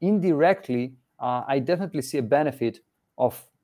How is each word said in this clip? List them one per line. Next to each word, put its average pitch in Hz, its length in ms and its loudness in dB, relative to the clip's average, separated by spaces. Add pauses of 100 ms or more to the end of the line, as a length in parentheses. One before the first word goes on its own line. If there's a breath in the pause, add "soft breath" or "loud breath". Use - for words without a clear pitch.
indirectly, 170 920 2 (260)
uh, 123 280 -2
I 139 120 0
definitely 160 420 -4
see 147 160 -6
a 135 60 0
benefit 127 560 0 (380)
of 123 240 -2 (220)